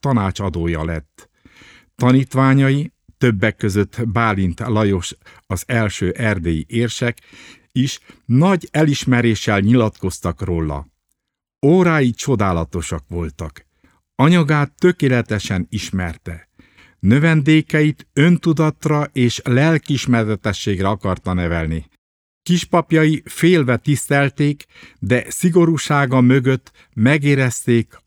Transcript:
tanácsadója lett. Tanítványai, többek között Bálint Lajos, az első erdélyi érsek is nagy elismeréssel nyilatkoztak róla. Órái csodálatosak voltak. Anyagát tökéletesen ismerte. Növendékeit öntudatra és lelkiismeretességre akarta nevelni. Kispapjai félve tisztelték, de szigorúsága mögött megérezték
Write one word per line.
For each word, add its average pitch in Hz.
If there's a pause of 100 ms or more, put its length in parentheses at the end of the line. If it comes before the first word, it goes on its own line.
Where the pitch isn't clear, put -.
tanácsadója 90
lett. 80 (680)
Tanítványai, 135 (260)
többek 110
között 104
Bálint 98
Lajos, 104 (300)
az 90
első 110
erdélyi 87
érsek 120 (540)
is 131 (260)
nagy 165
elismeréssel 123
nyilatkoztak 101
róla. 80 (800)
Órái 160
csodálatosak 90
voltak. 80 (480)
Anyagát 151
tökéletesen 117
ismerte. 87 (500)
Növendékeit 151
öntudatra 156
és 120
lelkiismeretességre 117
akarta 95
nevelni. 82 (560)
Kispapjai 160
félve 156
tisztelték, 143 (340)
de 117
szigorúsága 156
mögött 127 (220)
megérezték 131 (100)